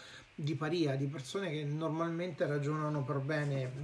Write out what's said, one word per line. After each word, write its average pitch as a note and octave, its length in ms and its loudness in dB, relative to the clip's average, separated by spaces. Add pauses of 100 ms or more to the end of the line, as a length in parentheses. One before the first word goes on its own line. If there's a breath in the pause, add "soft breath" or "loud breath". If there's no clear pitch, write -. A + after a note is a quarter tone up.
(320 loud breath)
di D#3 220 -2
paria, D3+ 400 2
di C#3 120 2
persone D#3+ 440 -2
che D3+ 140 -2
normalmente E3 840 0
ragionano D3 560 0
per C#3 160 0
bene C3+ 540 0 (120)